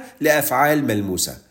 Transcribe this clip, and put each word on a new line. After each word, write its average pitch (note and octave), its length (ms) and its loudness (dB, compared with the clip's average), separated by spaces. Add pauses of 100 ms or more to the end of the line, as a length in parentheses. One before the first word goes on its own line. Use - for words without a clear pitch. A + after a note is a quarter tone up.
(220)
لأفعال D3 640 2
ملموسة، F#2+ 520 -4 (140)